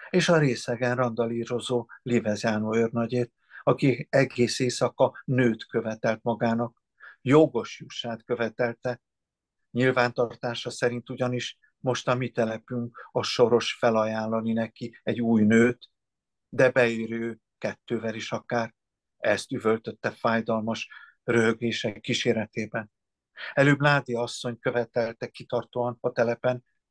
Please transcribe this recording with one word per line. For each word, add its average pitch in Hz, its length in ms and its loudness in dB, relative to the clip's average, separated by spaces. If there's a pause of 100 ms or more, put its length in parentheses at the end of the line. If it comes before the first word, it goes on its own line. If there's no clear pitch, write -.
és 180 200 2
a 170 80 6
részegen 123 580 0
randalírozó 117 920 -2 (140)
Livez 110 420 0
János 110 340 0
őrnagyét, 117 560 0 (300)
aki 127 460 0
egész 123 500 2
éjszaka 123 640 0
nőt 123 400 0
követelt 110 580 -4
magának. 117 600 -2 (380)
Jogos 139 580 4
jussát - 440 -10
követelte. 117 800 -4 (680)
Nyilvántartása 120 960 0
szerint 120 400 -4
ugyanis 123 480 -4 (200)
most 127 300 -4
a 127 80 2
mi 123 140 -4
telepünk 117 800 -6
a 120 120 -2
soros 117 500 2
felajánlani 113 800 0
neki 113 500 -6
egy 117 180 -4
új 113 220 4
nőt, 113 460 4 (600)
de 127 220 4
beérő 113 680 0 (180)
kettővel 110 580 -6
is 110 160 -10
akár. 117 440 -4 (420)
Ezt - 340 -2
üvöltötte 110 600 -2
fájdalmas 113 760 -2 (360)
röhögések 113 760 0
kíséretében. 113 920 -4 (640)
Előbb 139 260 6
Ládi 143 340 2
asszony 117 460 -6
követelte 120 680 -2
kitartóan 120 720 -6
a 120 120 -4
telepen, 123 540 -2 (260)